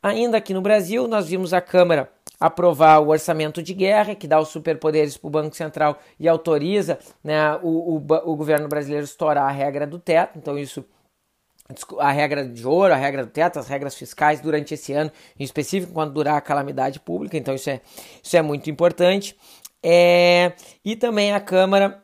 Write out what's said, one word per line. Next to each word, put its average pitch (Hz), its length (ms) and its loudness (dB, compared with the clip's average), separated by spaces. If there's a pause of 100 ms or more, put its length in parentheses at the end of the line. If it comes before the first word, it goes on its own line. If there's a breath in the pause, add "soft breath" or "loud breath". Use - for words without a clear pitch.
Ainda 220 320 0
aqui 214 180 -2
no 190 80 -2
Brasil, 208 460 0
nós 208 220 -2
vimos 185 240 -4
a 180 80 2
Câmara 170 500 2 (260)
aprovar 160 640 6
o 151 120 2
orçamento 156 520 -2
de 170 100 -10
guerra, 208 400 2
que 185 140 -14
dá 156 140 4
os 156 80 -4
superpoderes 156 680 -2
pro - 140 -14
Banco 151 260 -4
Central 151 420 -2 (220 soft breath)
e 151 80 0
autoriza, 165 720 0 (240 loud breath)
né, 151 400 0
o, 165 320 -2
o 151 60 -4
ba-, 156 240 0
o 160 100 -4
governo 151 320 -2
brasileiro 147 380 -6
estourar 147 400 -2
a 139 60 0
regra 139 360 -4
do 165 120 -14
teto. 170 380 0
Então 143 220 -8
isso, 139 240 -12 (1120)
a 143 140 2
regra 143 340 -2
de 117 220 -10
ouro, 175 260 4
a 139 40 2
regra 139 260 -2
do 113 80 -12
teto, 170 260 0
as 120 120 -10
regras 139 260 -8
fiscais 151 460 -2
durante 151 320 -4
esse 147 180 -12
ano, 147 180 -2 (300 soft breath)
em 139 60 -8
específico 175 480 -6
quando 156 180 -4
durar 147 240 -2
a 143 60 0
calamidade 139 580 -4
pública. 170 380 -8
Então 135 180 -6
isso 135 140 -8
é, 135 100 -6 (420 loud breath)
isso - 140 -4
é 165 60 6
muito 147 280 -4
importante. 175 640 0 (500 loud breath)
É, 175 680 6 (340 loud breath)
e 214 100 -4
também 214 380 0
a 202 60 0
Câmara 196 640 2